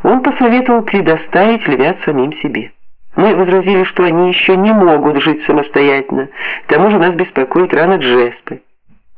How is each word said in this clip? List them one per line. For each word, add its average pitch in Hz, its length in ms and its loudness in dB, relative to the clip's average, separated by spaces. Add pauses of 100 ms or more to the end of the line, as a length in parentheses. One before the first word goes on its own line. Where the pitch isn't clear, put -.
Он 254 200 2
посоветовал 247 600 0
предоставить 196 840 0
львят 147 380 0
самим 143 380 -2
себе. 117 300 -6 (440)
Мы 196 180 2
возразили, 185 500 2
что - 200 -2
они 175 240 2
ещё 180 260 0
не 202 200 2
могут 151 480 2
жить 151 240 -2
самостоятельно, 139 840 0 (380)
к - 20 -4
тому 170 220 2
же 208 80 2
нас 175 160 2
беспокоит 175 580 -2
рана 175 240 2
Джеспы. 123 640 -2 (580)